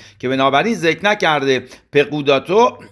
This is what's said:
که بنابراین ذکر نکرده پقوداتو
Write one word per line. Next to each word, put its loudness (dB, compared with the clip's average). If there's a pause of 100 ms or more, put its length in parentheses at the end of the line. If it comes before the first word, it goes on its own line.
(180)
که -6
بنابراین 0
ذکر -2
نکرده 0 (280)
پقوداتو 0 (140)